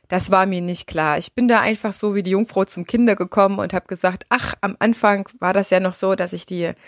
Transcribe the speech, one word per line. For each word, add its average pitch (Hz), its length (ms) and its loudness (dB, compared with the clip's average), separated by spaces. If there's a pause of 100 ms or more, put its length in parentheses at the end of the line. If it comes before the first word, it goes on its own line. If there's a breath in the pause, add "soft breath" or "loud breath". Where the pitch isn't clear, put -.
Das 180 220 0
war 190 140 6
mir 185 160 -2
nicht 175 240 -6
klar. 156 320 0
Ich - 160 -8
bin 247 140 2
da 226 140 6
einfach 214 320 -2
so 208 200 -2
wie 202 100 -2
die 180 80 -2
Jungfrau 196 340 0
zum 180 200 -10
Kinder 233 300 2
gekommen 196 420 2
und 190 160 -4
hab 185 140 -4
gesagt, 185 420 -2
ach, - 320 -2
am 196 160 -4
Anfang 208 500 2 (120)
war 180 140 0
das 196 160 0
ja 185 100 4
noch 185 160 -2
so, 190 180 0
dass 180 200 -4
ich 175 120 -10
die 170 280 -4 (140)